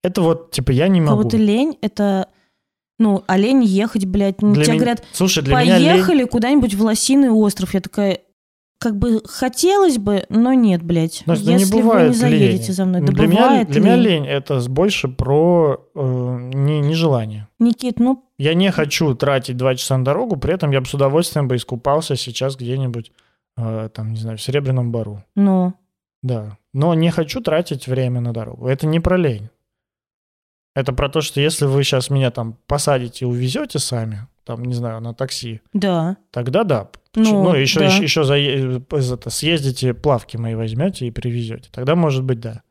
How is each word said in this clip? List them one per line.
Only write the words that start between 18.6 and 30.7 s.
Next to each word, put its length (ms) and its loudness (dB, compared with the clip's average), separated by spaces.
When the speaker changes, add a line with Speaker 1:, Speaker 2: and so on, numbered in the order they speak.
Speaker 1:
хочу 460 -2
тратить 400 -2
два 180 0
часа 240 -2
на 60 -2
дорогу, 320 -2
при 180 -2
этом 160 -2
я 100 0
бы 60 -8
с 80 -8
удовольствием 540 0
бы 80 0
искупался 580 -2
сейчас 400 -6
где-нибудь, 560 -6
э, 360 -6
там, 200 -8
не 80 -8
знаю, 180 -8
в 40 -12
Серебряном 500 -2
Бару. 320 -8
Speaker 2:
Ну. 380 2
Speaker 1:
Да. 320 -6
Но 220 0
не 160 2
хочу 300 -4
тратить 460 -4
время 340 -2
на 120 -6
дорогу. 340 -10
Это 200 -2
не 140 0
про 160 0
лень. 320 -2